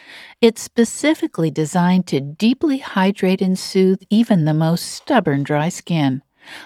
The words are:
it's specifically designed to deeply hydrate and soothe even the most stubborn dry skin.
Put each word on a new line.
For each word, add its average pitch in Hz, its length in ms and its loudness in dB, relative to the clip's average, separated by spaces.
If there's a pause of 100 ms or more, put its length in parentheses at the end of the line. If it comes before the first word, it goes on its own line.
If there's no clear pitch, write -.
(420)
it's 226 200 2
specifically 240 880 -2
designed 175 580 0
to 139 140 -2
deeply 240 560 0
hydrate 190 640 -2
and 185 160 0
soothe 190 520 0
even 208 360 2
the 151 80 2
most 160 300 0
stubborn 160 600 0
dry 151 260 -2
skin. 143 520 -2 (440)